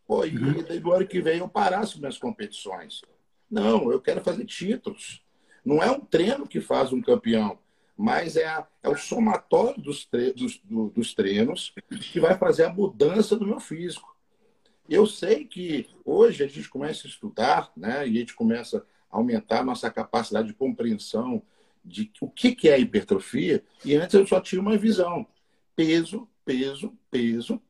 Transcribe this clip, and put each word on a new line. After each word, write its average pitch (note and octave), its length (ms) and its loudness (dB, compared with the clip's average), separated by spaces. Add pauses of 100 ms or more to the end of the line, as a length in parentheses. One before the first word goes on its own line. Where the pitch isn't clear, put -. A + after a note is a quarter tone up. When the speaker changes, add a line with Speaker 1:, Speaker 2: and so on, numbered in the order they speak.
Speaker 1:
pô, - 200 0
e D#3+ 120 -4
Speaker 2:
Uhum. C#3+ 280 0
Speaker 1:
daí E3+ 160 -8
do E3+ 120 0
ano F#3+ 140 4
que F3+ 160 -4
vem D#3+ 160 2
eu F3+ 100 -8
parar G3 320 0
as A3 140 -4
minhas C#3+ 240 -10
competições. G2+ 840 -10 (460)
Não, G#3+ 440 2
eu - 80 2
quero - 200 -2
fazer F3+ 240 -4
títulos. - 800 -8 (420)
Não D3 160 2
é D#3+ 80 4
um - 120 0
treino A#3 440 0
que - 160 -6
faz C3 320 0
um B2+ 80 -2
campeão, A2+ 560 2 (400)
mas C#3+ 400 0
é D#3+ 100 2
a, D#3 200 -6 (160)
é C3+ 60 -4
o C#3+ 80 2
somatório A3 840 0
dos C#3+ 240 -10
tre-, B2 280 0
dos, B2 320 -6
do, A2 240 -4
dos A2+ 260 -4
treinos G#2+ 580 0 (380)
que - 80 -4
vai E3+ 180 4
fazer D#3+ 280 4
a F3 80 -2
mudança F#3+ 640 2
do G#3 100 -2
meu A3 140 -2
físico. - 560 -12 (720)
Eu G#3 180 6
sei G#3+ 380 0
que E3+ 440 -6 (160)
hoje F3+ 380 4
a C#3 60 -2
gente C#3 200 -14
começa D3 380 -10
a C3 40 -18
estudar, A#2 640 0
né, B2+ 320 -4
e A2 80 0
a A#2+ 40 0
gente A#2 140 -8
começa A2+ 500 -2 (240)
a - 80 -8
aumentar A2+ 440 0
a C3 40 -2
nossa A#2+ 260 -4
capacidade A2 580 -2
de G#2 60 -12
compreensão A#2 880 -4 (420)
de G#3 260 -8 (100)
o - 80 -8
que, - 280 2
que E3 120 4
é C#3 120 8
hipertrofia, G#2+ 840 0 (220)
e C#3 100 0
antes F3 200 2
eu G3 120 8
só F#3 140 2
tinha F#3 200 -4
uma G#3 160 0
visão. F3+ 500 0 (500)
Peso, E3 500 0 (180)
peso, C3+ 540 -4 (120)
peso, A#2+ 580 -2